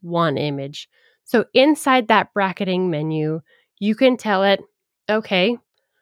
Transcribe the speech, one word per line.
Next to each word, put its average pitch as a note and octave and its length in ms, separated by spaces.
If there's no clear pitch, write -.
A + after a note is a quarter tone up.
one E3+ 360
image. C#3 500
So A3 280
inside C4 560
that G3+ 240
bracketing F#3 560
menu, D#3 520
you G#3+ 160
can B3+ 220
tell G3 260
it, G3 160
"Okay, A3 480